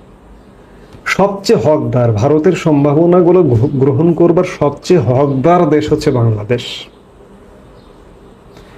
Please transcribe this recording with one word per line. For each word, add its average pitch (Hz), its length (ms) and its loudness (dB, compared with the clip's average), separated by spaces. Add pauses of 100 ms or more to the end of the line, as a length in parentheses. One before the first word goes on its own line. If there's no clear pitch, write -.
(1040)
সবচেয়ে 196 540 0
হকদার, 123 520 0
ভারতের 151 420 0
সম্ভাবনাগুলো 170 880 2
গ্রহ-, 123 300 0
গ্রহণ 139 400 0
করবার 170 300 2 (160)
সবচেয়ে 156 400 0
হকদার 139 720 0
দেশ 151 220 0
হচ্ছে 151 200 -2
বাংলাদেশ। 117 520 -2 (2250)